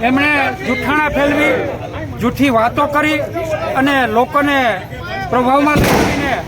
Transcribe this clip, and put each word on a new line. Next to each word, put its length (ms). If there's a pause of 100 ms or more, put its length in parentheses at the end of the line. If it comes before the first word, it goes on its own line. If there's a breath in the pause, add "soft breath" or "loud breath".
એમણે 480 (140)
જૂઠાણા 420
ફેલવી, 460 (640)
જૂઠી 300
વાતો 360
કરી 320 (580)
અને 300
લોકોને 760 (480)
પ્રભાવમાં 460
લાવીને 560 (160)